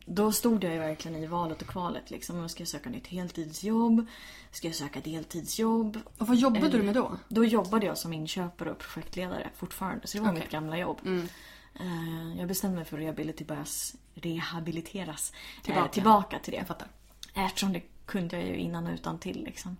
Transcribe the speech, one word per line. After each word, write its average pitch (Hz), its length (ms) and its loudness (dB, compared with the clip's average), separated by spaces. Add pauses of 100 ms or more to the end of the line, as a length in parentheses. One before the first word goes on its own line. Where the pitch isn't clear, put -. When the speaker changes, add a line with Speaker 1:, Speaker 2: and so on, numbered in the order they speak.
Speaker 1:
då 208 260 4
stod 214 320 4
jag 170 80 0
ju 165 60 -2
verkligen 156 440 -4
i 160 40 -6
valet 165 360 -2
och - 60 -12
kvalet, - 420 -4
liksom. 170 380 -6
Ska - 120 -10
jag 170 80 -6
söka 147 220 -8
nytt - 160 -10
heltidsjobb? 196 1000 2 (440)
Ska - 180 -8
jag 160 60 -6
söka 143 260 -6
deltidsjobb? 214 960 0 (200)
Speaker 2:
Och 214 80 0
vad 247 100 8
jobbade 240 300 8
Speaker 1:
Eller 262 120 6
Speaker 2:
du 202 60 6
med 202 100 4
då? 226 220 2 (120)
Speaker 1:
Då 220 160 6
jobbade 214 420 4
jag 156 120 0
som 165 140 -4
inköpare 160 580 -4
och - 80 -6
projektledare - 800 -6
fortfarande. 180 500 -6
Så 202 120 -4
det 214 60 0
var 214 60 6
Speaker 2:
Okej. 160 120 2
Speaker 1:
mitt - 80 -8
gamla 156 280 -4
jobb. 175 260 -2
Speaker 2:
Mm. 180 240 0 (520)
Speaker 1:
Eh, 165 580 -4
jag 180 100 -4
bestämde 190 280 0
mig 160 80 -4
för 156 120 -10
att 151 60 -4
rehabiliteras, 151 920 -6 (200)
rehabiliteras, 165 1200 -4 (260)
eh, - 60 -18
Speaker 2:
Tillbaka. 180 240 4
Speaker 1:
tillbaka 202 500 8
till - 140 -8
det. - 60 -4
Speaker 2:
Jag 196 80 -4
fattar. - 220 -8 (460)
Speaker 1:
Eftersom 196 380 0
det 175 100 -2 (240)
kunde 175 300 -2
jag 175 100 -2
ju 180 100 -2
innan 170 300 -2
och 170 60 -2
utan 165 260 -4
till, - 260 -6
liksom. - 360 -10